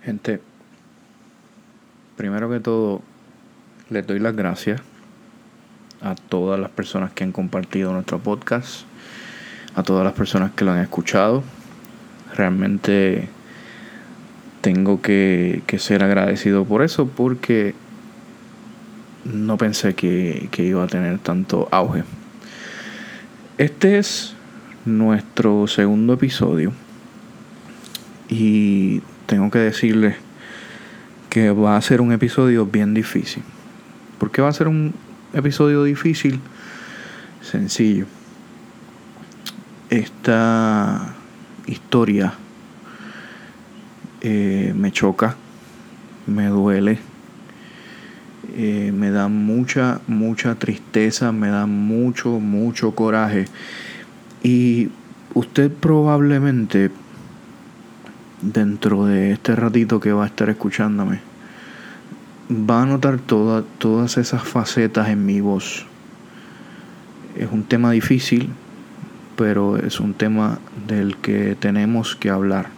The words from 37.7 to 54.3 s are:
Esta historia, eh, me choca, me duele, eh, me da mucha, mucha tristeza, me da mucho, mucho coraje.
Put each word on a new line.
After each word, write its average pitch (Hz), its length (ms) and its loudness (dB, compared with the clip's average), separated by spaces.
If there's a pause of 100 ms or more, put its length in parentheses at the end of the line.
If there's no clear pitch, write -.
Esta 113 1200 0 (540)
historia, 107 680 0 (1900)
eh, 98 560 0
me 98 160 0
choca, 110 420 2 (920)
me 104 180 0
duele, 101 540 2 (1500)
eh, 104 420 -2
me 101 140 0
da 101 160 2
mucha, 117 800 0
mucha 113 480 0
tristeza, 110 800 0
me 107 160 0
da 101 180 0
mucho, 113 720 0
mucho 107 560 0
coraje. 107 520 0 (1000)